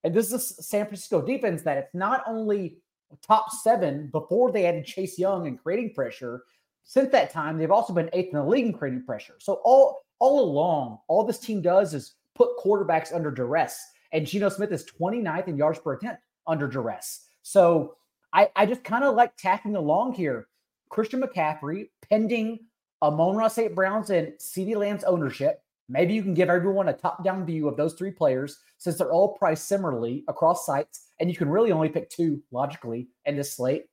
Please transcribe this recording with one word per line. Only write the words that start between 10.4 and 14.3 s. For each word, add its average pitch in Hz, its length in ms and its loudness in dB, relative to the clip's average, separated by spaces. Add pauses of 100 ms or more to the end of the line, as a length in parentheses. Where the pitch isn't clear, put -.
along, 147 580 0 (100)
all 196 160 4
this 233 140 -4
team 208 240 -6
does 175 320 4
is 131 220 -10 (180)
put 247 280 2
quarterbacks 185 520 2
under 160 160 -2
duress. 127 520 -2 (300)
And 160 140 0
Geno 196 240 0